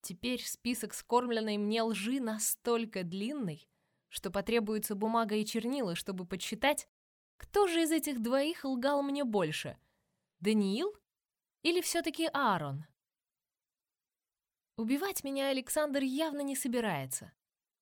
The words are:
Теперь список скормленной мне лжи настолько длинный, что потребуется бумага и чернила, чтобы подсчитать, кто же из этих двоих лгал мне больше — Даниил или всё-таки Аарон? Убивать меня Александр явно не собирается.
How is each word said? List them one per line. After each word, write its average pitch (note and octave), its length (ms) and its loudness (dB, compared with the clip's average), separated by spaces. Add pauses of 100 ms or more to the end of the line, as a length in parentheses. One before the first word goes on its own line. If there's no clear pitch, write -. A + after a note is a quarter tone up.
Теперь A#3+ 420 -4
список - 500 -4
скормленной A3+ 640 2
мне G#3+ 260 2
лжи A3+ 360 0
настолько A3 840 -2
длинный, G3 680 -4 (400)
что - 220 -8
потребуется G#3+ 640 0
бумага G#3+ 400 2
и G#3+ 100 2
чернила, A3+ 500 -2
чтобы F#3 300 -6
подсчитать, A3+ 640 -2 (500)
кто G4+ 300 4
же E4 160 4
из D#4 80 2
этих C#4+ 300 0
двоих C#4 420 2
лгал C#4 400 2
мне C#4 200 0
больше — F3+ 540 0 (640)
Даниил G#3+ 560 2 (680)
или E4+ 200 2
всё-таки D#4+ 520 -2
Аарон? D#3 520 0 (1900)
Убивать C#4+ 460 0
меня C#4 260 -2
Александр C4+ 540 0
явно C#4+ 380 0
не C#4 140 -2
собирается. G3+ 760 -2 (480)